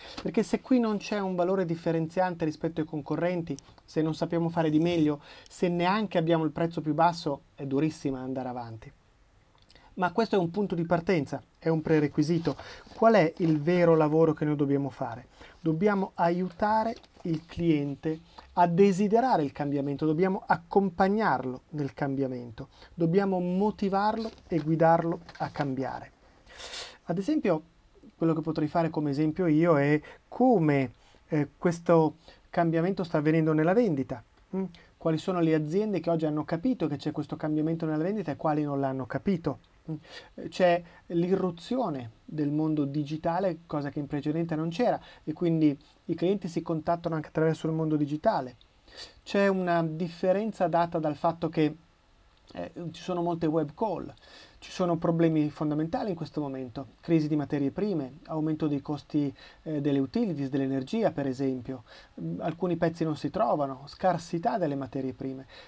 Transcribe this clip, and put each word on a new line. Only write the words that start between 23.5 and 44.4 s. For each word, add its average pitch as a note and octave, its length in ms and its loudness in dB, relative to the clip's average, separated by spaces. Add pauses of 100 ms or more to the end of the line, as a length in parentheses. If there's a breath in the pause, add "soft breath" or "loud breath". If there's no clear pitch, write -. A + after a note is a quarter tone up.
e E3+ 100 0
guidarlo E3 600 4 (180)
a E3 120 -4
cambiare. C3 640 -6 (920 loud breath)
Ad E3+ 140 -2
esempio, G3 440 0 (540)
quello E3 180 2
che E3 60 -2
potrei D#3 260 -2
fare E3 240 0
come D3+ 200 -2
esempio D#3 360 0
io D#3 320 6
è D3 220 4 (260 loud breath)
come, D#3 640 4 (360 soft breath)
eh, D3 280 0
questo E3+ 600 2 (340 loud breath)
cambiamento E3+ 540 0
sta D#3 140 -2
avvenendo D#3 340 4
nella D#3 200 4
vendita. D3 500 0 (340)
Mm? F#3+ 80 -2 (320 loud breath)
Quali D#3+ 220 0
sono F3+ 200 -2
le D#3+ 160 4
aziende F3 460 0
che E3 100 -2
oggi E3 160 0
hanno D3+ 180 -2
capito E3+ 440 -2
che C#3 80 -2
c'è D3 160 -6
questo D3+ 240 -6
cambiamento D#3+ 500 -2
nella D#3 160 -2
vendita F#3 300 -4
e C3+ 40 -6
quali D3+ 280 -2
non C#3+ 160 -2
l'hanno C3 260 -2
capito? E3 520 -4 (320)
Mm? D#3+ 40 -6 (540 loud breath)
C'è F3 340 2 (240 loud breath)
l'irruzione F3 1040 -2 (140)
del D3+ 260 -4
mondo D3+ 340 0
digitale, D#3+ 840 -2
cosa C#3+ 240 -4
che D3+ 100 -6
in C#3+ 60 -6
precedenza D3+ 480 -2